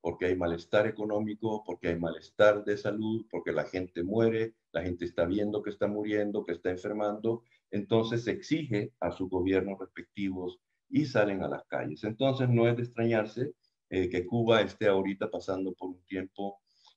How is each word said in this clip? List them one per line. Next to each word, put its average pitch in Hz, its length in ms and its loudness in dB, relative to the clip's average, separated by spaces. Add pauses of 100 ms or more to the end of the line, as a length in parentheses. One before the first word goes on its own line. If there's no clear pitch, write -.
porque 85 260 -4
hay 90 100 4
malestar 87 500 2
económico, 107 760 -4
porque 87 240 -6
hay 85 100 0
malestar 104 640 4
de 104 120 0
salud, 110 540 -4
porque 87 220 -6
la 76 120 0
gente 92 400 -6
muere, 113 500 2 (180)
la 82 100 -2
gente 87 220 -4
está 85 220 0
viendo 104 360 0
que 101 80 -6
está 101 180 -2
muriendo, 104 560 -2
que 85 80 -4
está 90 180 -2
enfermando, 107 720 -2 (300)
entonces 113 500 0
se 107 80 -2
exige 120 720 -2
a 87 100 0
sus 92 180 -6
gobiernos 95 520 0
respectivos 92 800 -8 (280)
y - 180 2
salen 104 360 2
a 76 60 -2
las 69 160 -6
calles. 71 400 -6
Entonces 127 440 2
no 117 200 6
es 120 80 2
de 120 80 -2
extrañarse, 117 680 0 (360)
eh, 90 180 0
que - 160 0
Cuba 113 360 4
esté 98 260 0
ahorita 95 420 2
pasando 92 440 -4
por 92 180 -8
un 92 140 -16
tiempo, 98 560 -8 (360)